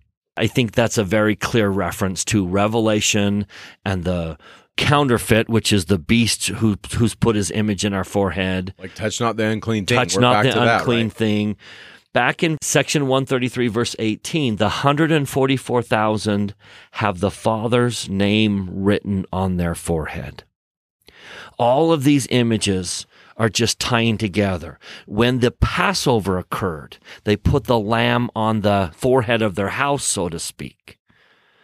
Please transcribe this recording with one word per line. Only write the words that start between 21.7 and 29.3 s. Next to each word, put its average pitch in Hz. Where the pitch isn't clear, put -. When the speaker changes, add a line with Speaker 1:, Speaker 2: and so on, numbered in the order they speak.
Speaker 1:
of 151
these 143
images 104
are 113
just 110
tying 113
together. 95
When 123
the 117
Passover 117
occurred, 87
they 104
put -
the 123
lamb 117
on 110
the 98
forehead 123